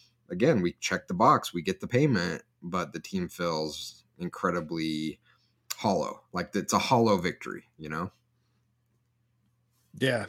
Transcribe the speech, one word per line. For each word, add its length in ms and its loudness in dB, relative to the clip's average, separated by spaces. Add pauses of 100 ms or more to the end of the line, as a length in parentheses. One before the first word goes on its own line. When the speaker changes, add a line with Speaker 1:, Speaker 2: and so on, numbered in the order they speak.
(300)
Speaker 1:
again, 300 4
we 200 0
check 280 -4
the 60 -4
box, 400 4
we 80 -4
get 180 -4
the 80 -10
payment, 540 2 (200)
but 300 -4
the 80 -8
team 280 -4
feels 760 -6 (140)
incredibly 1040 -4 (540)
hollow. 480 -2 (100)
Like, 220 -4
it's 180 -2
a 60 4
hollow 380 6
victory, 480 -4 (140)
you 100 -10
know? 220 -6 (1900)
Speaker 2:
Yeah, 300 0